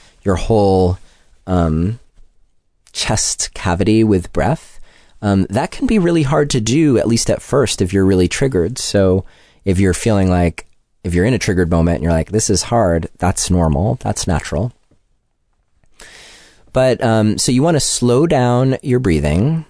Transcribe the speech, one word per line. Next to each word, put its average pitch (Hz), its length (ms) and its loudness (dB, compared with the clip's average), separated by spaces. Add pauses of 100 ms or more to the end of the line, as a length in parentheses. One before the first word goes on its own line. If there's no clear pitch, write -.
(240)
your 98 120 0
whole, 95 640 2 (480)
um, 87 540 -2 (960)
chest - 600 -4
cavity 98 500 0
with 98 300 0
breath. - 460 -4 (420)
Um, 98 300 2
that 113 180 -2
can - 160 -8
be 226 140 2
really 170 240 2
hard 147 280 0
to 127 100 0
do, 131 360 2
at - 100 0
least 113 220 0
at - 140 -2
first, - 360 0
if 92 140 -2
you're 98 120 2
really 92 240 4
triggered. 127 500 -2
So 95 460 0 (400)
if 92 140 0
you're 95 140 2
feeling 98 380 0
like, 87 340 0 (380)
if 85 100 -6
you're 87 120 2
in 127 80 2
a 104 60 -2
triggered 87 300 0
moment 85 260 2
and 65 80 -6
you're 82 100 0
like, 80 180 -2
"This 107 180 -2
is 95 140 0
hard," 87 440 0 (100)
that's - 340 -4
normal. 87 500 0
That's - 240 -6
natural. 95 460 -4 (2000)
But, 131 320 0
um, 107 340 2
so - 140 -2
you 127 100 2
wanna 160 200 2
slow 123 440 0
down 127 560 2
your 127 180 0
breathing. 95 720 0